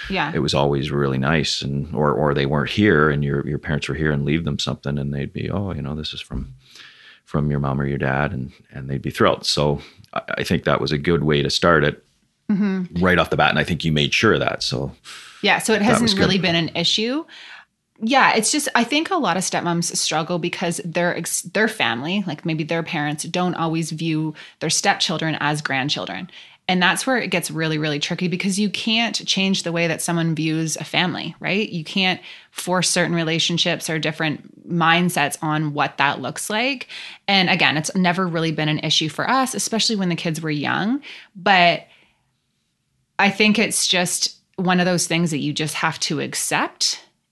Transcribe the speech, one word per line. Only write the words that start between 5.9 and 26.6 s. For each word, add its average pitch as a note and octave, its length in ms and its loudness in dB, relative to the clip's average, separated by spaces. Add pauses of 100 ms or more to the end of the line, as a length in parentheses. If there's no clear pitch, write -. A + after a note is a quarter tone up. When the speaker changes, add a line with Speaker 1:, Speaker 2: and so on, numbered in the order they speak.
Speaker 2:
this D2+ 180 -8
is C2 60 -12
from, C2 340 -10 (720)
from D2+ 260 0
your C#2+ 80 0
mom C#2 220 -2
or C#2 60 0
your C#2 120 -2
dad," C#2 340 0
and, B1+ 200 -8 (180)
and C2+ 180 -12
they'd C#2 140 -4
be C#2 80 -6
thrilled. - 340 2
So D2 360 0 (320)
I, - 80 -4 (180)
I - 60 -4
think D#2+ 200 0
that D#2 160 2
was C#2+ 120 -2
a D2+ 60 0
good D2 260 2
way D2 180 4
to C#2 80 -2
start E2 320 4
it. D2 220 0 (460)
Speaker 1:
Mm-hmm. F#3+ 540 0
Speaker 2:
right F2+ 140 4
off D#2+ 120 2
the D#2+ 60 0
bat. D2+ 140 4
And - 80 0
I D2+ 60 2
think D#2+ 200 -2
you E2 60 2
made D2 240 2
sure G#2+ 200 4
of C#2+ 60 2
that. - 220 -2
So C2+ 300 -4 (500)
Speaker 1:
Yeah, G3 160 2
so A3 140 -2
it G3+ 80 4
Speaker 2:
that G#3 80 2
was - 120 4
Speaker 1:
hasn't A#3 120 2
Speaker 2:
good. F#3+ 80 -2
Speaker 1:
really - 180 4
been E3+ 160 0
an E3 220 0
issue. A#3 480 -2 (760)
Yeah, A3+ 360 4
it's G#3+ 160 2
just, D4+ 220 0
I A#3+ 100 2
think D4 260 0
a G4 60 0
lot F#3+ 200 2
of F#3 60 0
stepmoms E3+ 540 -2
struggle E3 420 -2
because F3 460 -4
their F3 320 0
ex-, - 260 -4
their G3+ 240 0
family, D3 600 -2
like, D#3+ 200 -6
maybe D#3+ 160 -2
their E3 220 -2
parents, D3 400 -4
don't F3+ 320 -2
always E3 340 -2
view D#3 440 -2 (260)
their D#3+ 100 -2
stepchildren D#3+ 720 0
as D3+ 220 0
grandchildren. C3 680 -4 (380)